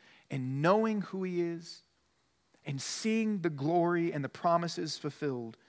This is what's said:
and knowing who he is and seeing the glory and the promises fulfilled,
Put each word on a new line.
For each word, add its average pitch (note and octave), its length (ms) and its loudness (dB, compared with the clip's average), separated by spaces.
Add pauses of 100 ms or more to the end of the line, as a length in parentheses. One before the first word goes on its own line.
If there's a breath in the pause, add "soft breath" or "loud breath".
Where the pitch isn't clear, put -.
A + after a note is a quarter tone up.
(300 loud breath)
and C3+ 320 -4
knowing G#3+ 400 4
who F#3 220 -6
he F3+ 180 -2
is E3+ 420 -6 (840)
and C#3 160 -4
seeing A3 580 0
the E3+ 100 0
glory E3+ 640 2
and C#3+ 120 -2
the C3 60 -4
promises E3+ 680 0
fulfilled, B2+ 580 -6 (140)